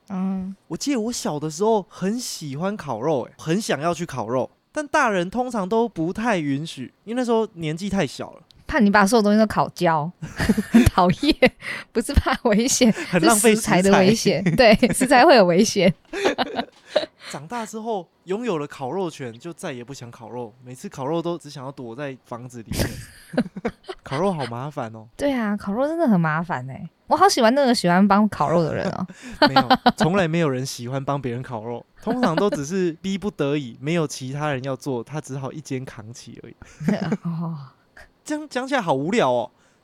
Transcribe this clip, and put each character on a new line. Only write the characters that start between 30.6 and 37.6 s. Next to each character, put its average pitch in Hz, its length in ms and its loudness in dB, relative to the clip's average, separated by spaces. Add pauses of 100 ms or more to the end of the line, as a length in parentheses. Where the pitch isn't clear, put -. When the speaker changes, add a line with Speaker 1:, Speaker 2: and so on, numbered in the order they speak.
Speaker 2:
喜 123 240 -10
欢 135 140 -4
帮 139 180 -4
别 123 120 -6
人 127 100 -6
烤 120 200 -10
肉， 117 220 -8 (180)
通 247 200 -2
常 196 120 2
都 202 140 2
只 160 160 -4
是 180 260 -2 (120)
逼 190 160 -4
不 202 120 -6
得 143 240 -2
已， 131 240 -6
没 139 140 -6
有 170 140 0
其 131 260 -10
他 147 180 -4
人 131 140 -6
要 135 100 -6
做， 123 300 -6
他 151 160 -10
只 135 160 -10
好 131 160 -8
一 156 80 -12
肩 131 240 -8
扛 107 260 -16
起 - 320 -20
而 120 60 -18
已。 - 60 -20 (340)
<laughs> 190 400 -2
Speaker 1:
哦。 165 300 -6 (680)